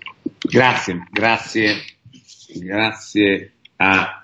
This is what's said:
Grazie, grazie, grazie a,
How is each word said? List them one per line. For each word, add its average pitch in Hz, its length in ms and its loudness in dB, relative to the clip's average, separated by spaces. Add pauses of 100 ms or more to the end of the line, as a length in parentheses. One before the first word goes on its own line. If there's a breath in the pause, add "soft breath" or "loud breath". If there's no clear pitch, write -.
(480)
Grazie, 120 600 0
grazie, 107 720 0 (720)
grazie 101 1000 0 (240)
a, 95 480 2